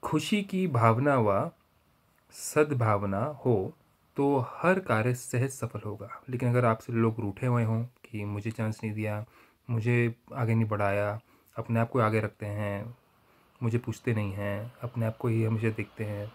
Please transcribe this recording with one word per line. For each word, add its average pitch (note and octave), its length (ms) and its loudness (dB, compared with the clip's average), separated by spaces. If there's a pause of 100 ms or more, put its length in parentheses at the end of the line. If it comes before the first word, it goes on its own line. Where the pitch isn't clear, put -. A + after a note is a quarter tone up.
खुशी D#3+ 400 0
की F#3+ 240 0
भावना B2+ 520 4
व A2 320 2 (800)
सद्भावना A2 920 0
हो B2 500 -2 (420)
तो C#3 220 2
हर F3+ 420 0
कार्य B2 340 2
सहज B2+ 360 -2
सफल A#2 360 -8
होगा। G#2 420 -12
लेकिन B2+ 200 -2
अगर B2 160 4
आपसे A2+ 280 2
लोग A2+ 280 2
रूठे G#2 260 -4
हुए A#2+ 180 2
हों A2+ 200 0
कि A2 400 -10
मुझे G2+ 260 -6
चांस A2 340 -6
नहीं G#2+ 100 -4
दिया, G#2+ 300 -4 (460)
मुझे A#2 440 2 (200)
आगे A#2 200 2
नहीं A2+ 140 2
बढ़ाया, G#2 520 0 (360)
अपने A#2 240 -2
आप A#2 100 0
को C3+ 80 0
आगे A2 220 4
रखते G#2+ 260 -6
हैं, G#2 500 -6 (680)
मुझे A#2 160 0
पूछते A#2 360 -2
नहीं G#2 180 -2
हैं, G#2 400 -6 (100)
अपने A#2 240 -2
आप A2+ 100 -2
को - 120 -4
ही A2+ 160 2
हमेशा A2 240 0
देखते A2 360 -6
हैं G#2 300 -8